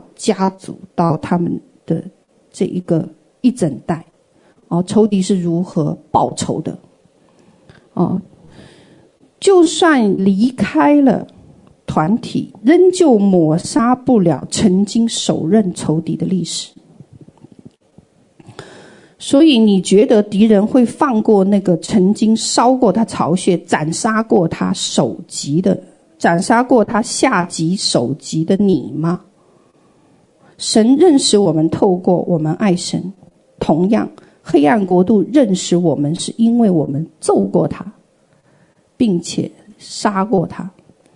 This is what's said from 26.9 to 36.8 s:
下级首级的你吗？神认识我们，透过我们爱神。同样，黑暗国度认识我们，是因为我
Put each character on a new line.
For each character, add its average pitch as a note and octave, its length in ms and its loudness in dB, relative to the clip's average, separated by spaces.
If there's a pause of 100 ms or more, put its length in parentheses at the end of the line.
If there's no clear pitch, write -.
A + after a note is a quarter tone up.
下 A#3 420 -2
级 E3+ 300 -4
首 C#3 400 -2
级 D#3+ 300 -6
的 F#3+ 140 0
你 F3 360 0
吗？ F3 260 -4 (1400)
神 A#3 400 -2
认 D4+ 220 4
识 - 180 0
我 G3 160 2
们， D#3 160 0
透 F#3+ 280 0
过 F3+ 320 -2
我 F3 100 0
们 D#3 160 -4
爱 F#3+ 220 0
神。 F3 360 -8 (460)
同 F3 320 0
样， G#3+ 180 -2 (320)
黑 - 240 0
暗 A#3 220 2
国 F3+ 160 2
度 F#3+ 300 2
认 B3 200 4
识 F3 240 -2
我 E3+ 200 0
们， D3 180 -2
是 - 220 -8
因 A#3 240 2
为 A3 100 4
我 D#3+ 160 0